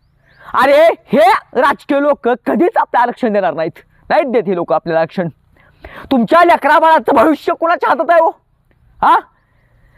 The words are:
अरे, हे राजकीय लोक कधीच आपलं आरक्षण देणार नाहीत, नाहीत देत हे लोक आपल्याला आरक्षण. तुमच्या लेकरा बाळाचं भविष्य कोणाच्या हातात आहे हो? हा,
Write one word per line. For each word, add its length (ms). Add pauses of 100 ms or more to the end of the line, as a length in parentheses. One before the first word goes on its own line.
(640)
अरे, 260 (180)
हे 240 (300)
राजकीय 400
लोक 280
कधीच 480
आपलं 240
आरक्षण 320
देणार 220
नाहीत, 160 (400)
नाहीत 160
देत 200
हे 80
लोक 180
आपल्याला 280
आरक्षण. 280 (840)
तुमच्या 320
लेकरा 340
बाळाचं 360
भविष्य 460
कोणाच्या 280
हातात 220
आहे 120
हो? 60 (760)
हा, 120 (840)